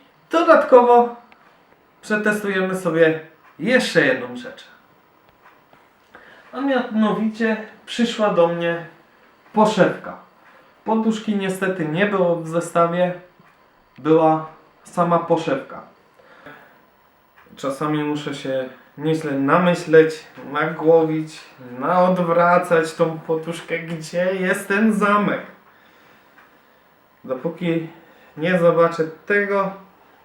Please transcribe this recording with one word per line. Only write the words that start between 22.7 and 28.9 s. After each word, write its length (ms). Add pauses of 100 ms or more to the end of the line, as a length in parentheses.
tą 260
poduszkę, 600
gdzie 560
jest 320
ten 260
zamek. 480 (1800)
Dopóki 640 (500)
nie 220
zobaczę 440 (220)